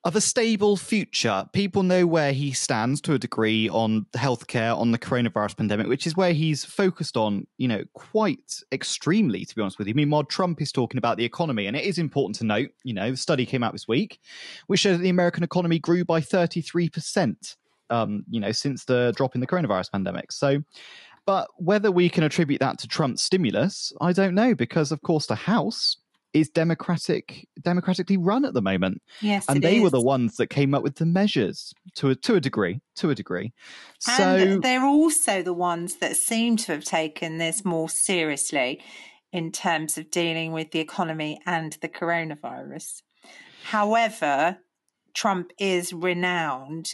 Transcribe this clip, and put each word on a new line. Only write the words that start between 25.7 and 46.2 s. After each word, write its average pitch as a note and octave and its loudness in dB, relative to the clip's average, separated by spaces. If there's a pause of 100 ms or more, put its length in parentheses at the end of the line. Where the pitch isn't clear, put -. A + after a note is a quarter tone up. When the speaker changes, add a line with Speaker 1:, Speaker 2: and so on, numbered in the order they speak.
Speaker 1:
is D#3 4
democratic, - -2 (140)
democratically F3+ 0
run G3+ 2
at - -2
the A#2+ 2
moment. F#2+ 0 (220)
Speaker 2:
Yes, G#3 0
Speaker 1:
And C#3+ 2
Speaker 2:
it C#3 4
Speaker 1:
they F#3+ 6
were F#3+ 6
the C3+ 4
Speaker 2:
is. A#2+ 4
Speaker 1:
ones B2+ 2
that A2+ 0
came C#3 2
up C#3 2
with - -4
the E3 0
measures F3 0 (220)
to C#3 0
a, C3+ 2
to - 2
a F3+ 6
degree, G#2 -2 (140)
to E3+ -2
a C#3 2
degree. G2+ -6 (520)
Speaker 2:
And F#3+ 4
Speaker 1:
So G#3 2
Speaker 2:
they're B3+ 2
also C#4+ 2
the F3 -4
ones F3 -2
that G#3+ -4
seem A3+ 0
to G#3 -4
have D3 -6
taken D#3+ -4
this E3 -4
more E3 -2
seriously D3+ -2 (500)
in E3 -4
terms D#3+ -2
of D#3 -12
dealing E3 -2
with D#3+ -6
the D#3+ -2
economy D#3 -6
and D#3+ -4
the E3 -8
coronavirus. D3+ -8 (640)
However, G#3 2 (560)
Trump F3+ -2
is F#3 -2
renowned E3 -2